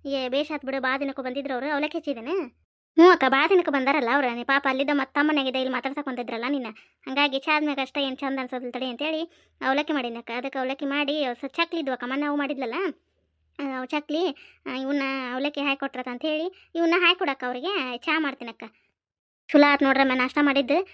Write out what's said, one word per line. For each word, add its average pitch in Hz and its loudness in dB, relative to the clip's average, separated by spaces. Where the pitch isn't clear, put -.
ಏ, 262 -2
ಬೇಷ್ 285 0
ಆತ್ 294 -6
ಬಿಡು, 269 -4
ಬಾ 262 0
ದಿನಕ್ಕೂ 277 -6
ಬಂದಿದ್ರು 262 -4
ಅವ್ರು, 269 -4
ಅವಲಕ್ಕಿ 302 -2
ಹೆಚ್ಚಿದೇನೆ? 240 -6
ಹ್ಞೂ 339 12
ಅಕ್ಕ, 320 6
ಬಾ 269 4
ದಿನಕ್ಕೆ 349 2
ಬಂದಾರಲ್ಲ 269 2
ಅವ್ರು. 254 0
ನೀ 240 -8
ಪಾಪ 277 2
ಅಲ್ಲಿದ್ದ 269 0
ಮತ್ತ್ 277 0
ತಮ್ಮನೆಗಿದೆ, 285 2
ಇಲ್ಲಿ 262 -2
ಮಾತಾಡ್ಸಕ್ 262 -4
ಬಂದಿದ್ರಲ್ಲ 240 -6
ನಿನ್ನ. 277 -4
ಹಂಗಾಗಿ 269 0
ಚಾ 302 0
ಆದ್ಮ್ಯಾಗ 294 -2
ಅಷ್ಟ 262 -6
ಏನ್ 269 -2
ಚಂದ 269 -4
ಅನ್ಸೋದಿಲ್ಲ 254 -6
ತಡಿ 254 -6
ಅಂತೇಳಿ 302 -4
ಅವಲಕ್ಕಿ 277 0
ಮಾಡೀನಿ 240 -4
ಅಕ್ಕ. 233 -12
ಅದಕ್ಕೆ 269 -6
ಅವಲಕ್ಕಿ 269 -4
ಮಾಡಿ 285 0
ಅವ್ 240 -4
ಸ-, - -10
ಚಕ್ಲಿ 330 -2
ಇದ್ವು 269 -2
ಅಕ್ಕ, 247 -6
ಮೊನ್ನೆ 277 -2
ಅವು 294 0
ಮಾಡಿದ್ಲಲ್ಲ, 269 -4
ಆ, 269 -4
ಅವು 254 -6
ಚಕ್ಲಿ, 302 -2
ಆ, 262 -6
ಇವನ್ನ 269 -2
ಅವಲಕ್ಕಿ 285 -4
ಹಾಕಿ 277 -2
ಕೊಟ್ರತ 262 -6
ಅಂತೇಳಿ 311 -4
ಇವನ್ನ 330 2
ಹಾಕಿ 359 4
ಕೊಡಕ್ಕ 277 -2
ಅವ್ರಿಗೆ 254 -4
ಚಾ 311 -2
ಮಾಡ್ತೀನಕ್ಕ. 233 -6
ಚಲೋ 285 8
ಆತ್ 285 2
ನೋಡ್ರಮ್ಮ 269 4
ನಾಷ್ಟ 254 0
ಮಾಡಿದ್ದು. 285 2